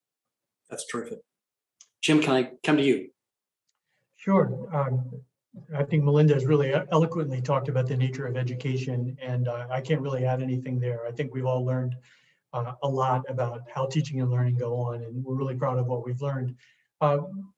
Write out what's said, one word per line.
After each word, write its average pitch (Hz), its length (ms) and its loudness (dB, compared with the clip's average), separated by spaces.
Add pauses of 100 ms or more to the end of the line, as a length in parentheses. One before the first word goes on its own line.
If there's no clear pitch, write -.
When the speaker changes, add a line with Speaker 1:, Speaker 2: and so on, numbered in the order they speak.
(720)
Speaker 1:
That's - 160 -12
terrific. 117 320 -8 (840)
Jim, 151 220 6
can 139 100 2
I 127 200 2 (120)
come 151 140 4
to 139 40 4
you? 117 280 2 (1040)
Speaker 2:
Sure. 180 560 2
Um... 131 480 -2 (560)
I 139 60 0
think 147 220 2
Melinda 147 300 8
has 131 120 2
really 139 260 4 (200)
eloquently 156 500 2
talked 131 260 0
about 127 200 2
the 131 80 -2
nature 131 300 0
of 123 100 -4
education, 123 840 -4
and, 123 280 -2
uh, 120 220 -6
I 131 100 -2
can't 139 200 0
really 131 240 -2
add 127 180 0
anything 127 360 -4
there. 120 280 -4
I 120 60 -6
think 127 220 -6
we've 127 120 -4
all 127 180 0
learned, 127 320 -2 (560)
uh, 123 200 -6 (100)
a 143 60 -2
lot 131 400 0
about 120 400 -4
how 135 180 -4
teaching 139 340 -2
and 127 100 0
learning 123 280 2
go 120 180 -2
on, 120 260 -4
and 120 220 -8
we're 131 100 -4
really 135 220 -4
proud 127 220 -2
of 123 80 0
what 120 180 -4
we've 127 160 -6
learned. 131 360 -4 (440)
Uh, 147 220 4 (360)